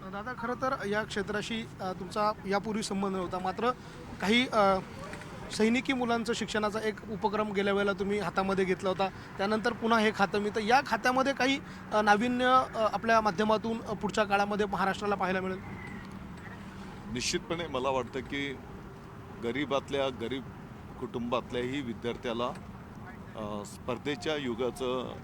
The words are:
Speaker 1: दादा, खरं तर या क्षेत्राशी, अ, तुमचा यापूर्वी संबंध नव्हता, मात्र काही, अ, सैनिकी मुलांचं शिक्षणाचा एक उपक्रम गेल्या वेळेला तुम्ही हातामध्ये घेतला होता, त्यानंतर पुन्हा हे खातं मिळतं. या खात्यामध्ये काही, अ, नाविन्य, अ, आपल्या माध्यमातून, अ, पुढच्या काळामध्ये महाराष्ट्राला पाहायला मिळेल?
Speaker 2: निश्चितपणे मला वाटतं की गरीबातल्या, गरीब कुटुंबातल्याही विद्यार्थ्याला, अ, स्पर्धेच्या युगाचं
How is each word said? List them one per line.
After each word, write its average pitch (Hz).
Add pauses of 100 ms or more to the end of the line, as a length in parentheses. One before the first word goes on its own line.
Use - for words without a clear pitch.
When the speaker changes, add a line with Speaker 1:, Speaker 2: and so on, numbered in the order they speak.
(120)
Speaker 1:
दादा, 208
खरं 233
तर 240
या 208
क्षेत्राशी, 208 (160)
अ, 185
तुमचा 208 (160)
यापूर्वी 202
संबंध 196
नव्हता, 180
मात्र 185 (500)
काही, 240
अ, 196 (720)
सैनिकी 233
मुलांचं 233
शिक्षणाचा 214
एक 214
उपक्रम 214
गेल्या 196
वेळेला 202
तुम्ही 202
हातामध्ये 190
घेतला 185
होता, 190 (280)
त्यानंतर 214
पुन्हा 226
हे 214
खातं 196
मिळतं. 208
या 233
खात्यामध्ये 254
काही, 269 (340)
अ, 214
नाविन्य, 240 (300)
अ, 240
आपल्या 220
माध्यमातून, 214
अ, 220
पुढच्या 214
काळामध्ये 202
महाराष्ट्राला 196
पाहायला 190
मिळेल? 185 (1500)
Speaker 2:
निश्चितपणे 165
मला 135
वाटतं 131
की 139 (880)
गरीबातल्या, 135
गरीब 123 (560)
कुटुंबातल्याही 123
विद्यार्थ्याला, 117 (840)
अ, 104
स्पर्धेच्या 123
युगाचं 123 (100)